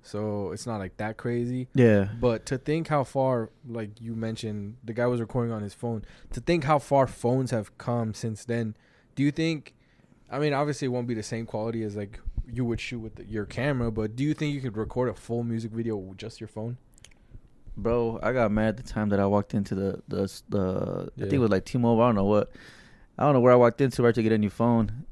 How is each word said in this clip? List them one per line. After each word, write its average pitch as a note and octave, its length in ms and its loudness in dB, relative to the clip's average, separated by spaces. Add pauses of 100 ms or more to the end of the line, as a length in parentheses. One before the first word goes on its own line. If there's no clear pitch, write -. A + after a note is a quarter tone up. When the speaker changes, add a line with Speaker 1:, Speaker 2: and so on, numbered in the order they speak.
Speaker 1:
so G#2 500 -6
it's G#2 140 -10
not, A2+ 120 -6
like, F#2 180 -8
that G#2+ 200 -8
crazy. B2 580 -4
Speaker 2:
Yeah. G#2+ 340 8 (100)
Speaker 1:
But A#2+ 280 0
to C3 120 -4
think D3+ 300 -2
how D3 160 0
far, C3 460 0 (180)
like A2+ 320 -10
you A2+ 160 -8
mentioned, A2 680 -6
the A2 120 -8
guy A#2+ 120 2
was B2 140 2
recording A#2 320 -2
on G#2+ 100 -6
his G2+ 120 -8
phone, A#2 280 -6 (300)
to A#2+ 80 -6
think E3 240 0
how D3 140 4
far C3+ 280 4
phones B2+ 440 0
have A2 280 -4
come A#2 360 -2
since A2 320 -8
then, A#2 280 -2 (400)
do C3+ 80 0
you C#3+ 80 4
think, D#3+ 440 -4 (560)
I C3 80 -6
mean, D3 160 2
obviously C#3+ 320 -2
it - 20 0
won't B2 180 -2
be B2 80 -2
the G#2+ 80 -4
same A2+ 240 -6
quality A2+ 380 -4
as, G#2 100 -6
like, G#2 240 -8 (340)
you B2 120 -2
would A#2 160 -2
shoot - 180 -8
with A2 160 -12
the, - 120 -16
your G#2 200 -6
camera, B2 460 -2
but G#2+ 240 -4
do C3+ 80 -2
you D3+ 100 0
think D3+ 180 -2
you C#3 80 -6
could A#2+ 160 -6
record A#2+ 320 -2
a F#2 60 -4
full A#2 300 -6
music A2+ 260 -4
video A2+ 260 -4
with F#2+ 220 -10
just G#2+ 220 -14
your G#2+ 80 -12
phone? A#2 280 -8 (1000)
Speaker 2:
Bro, A#2 460 0
I A#2 100 0
got A#2+ 180 2
mad A2 200 2
at G#2 80 -4
the - 40 -14
time G#2+ 280 -4
that G2+ 100 2
I G2 60 4
walked G2+ 280 0
into G2+ 200 0
the, F#2+ 340 -2
the, F#2+ 160 -2
s-, - 240 -8
the, F#2+ 680 -2
I - 40 -10
think G2 120 -2
it - 20 -
Speaker 1:
Yeah. C#3 40 4
Speaker 2:
was, A2+ 120 4
like, F#2+ 140 2
T-Mobile, A#2 380 4
I B2 60 6
don't A#2 80 4
know G2 80 2
what. G#2 260 4 (680)
I - 80 -2
don't D3 100 6
know B2+ 60 6
where B2 120 8
I B2 40 10
walked A#2+ 240 6
into B2+ 220 2
right A#2 120 6
to A#2 80 2
get A2 100 4
a A2 60 4
new G#2 120 2
phone. A#2 600 0